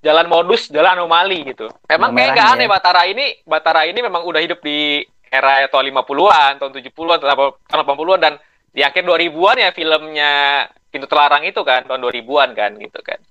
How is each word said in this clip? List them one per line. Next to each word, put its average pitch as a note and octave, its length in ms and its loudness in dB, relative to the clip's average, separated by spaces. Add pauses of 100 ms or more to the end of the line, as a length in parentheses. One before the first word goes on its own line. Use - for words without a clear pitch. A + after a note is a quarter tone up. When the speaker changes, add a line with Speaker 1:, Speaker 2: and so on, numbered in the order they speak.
Speaker 1:
jalan D#3 240 2
modus, F3 480 0
jalan F3+ 240 2
anomali F3 480 0
gitu. A2+ 240 -12 (180)
Memang F3+ 240 0
Speaker 2:
Benang A#3+ 60 -4
Speaker 1:
kayak B3 160 2
nggak A3+ 160 4
Speaker 2:
merahnya B3+ 80 4
Speaker 1:
aneh B3+ 80 0
Speaker 2:
ya. G#3 80 0
Speaker 1:
Batara F3+ 320 2
ini, A3 220 -4 (180)
Batara D#3+ 400 0
ini F3+ 160 -4
memang F3+ 240 -4
udah D#3+ 160 -2
hidup D#3 240 -6
di D3 400 -4 (240)
era C3+ 400 2
tahun C3+ 160 0
lima C3+ 180 -4
puluhan, D3 540 2
tahun C3+ 160 -8
tujuh C3 180 -14
puluhan, E3 300 -2
tahun C#3 80 -2
delapan-, C3+ 240 2 (100)
tahun - 160 -4
delapan C#3 200 -2
puluhan F3+ 200 0
dan D#3 160 0 (360)
di C3 100 -8
akhir C#3+ 240 -2
dua F3 160 0
ribuan F3 400 0
ya G3 100 2
filmnya D#3 600 -2 (560)
Pintu C#3 160 -12
Terlarang D3 400 2
itu G3 160 -6
kan B2+ 240 -2
tahun B2+ 160 -8
dua B2 100 -4
ribuan B2 460 -2
kan G#2 180 -2
gitu G#2 260 -18
kan. - 200 -12 (100)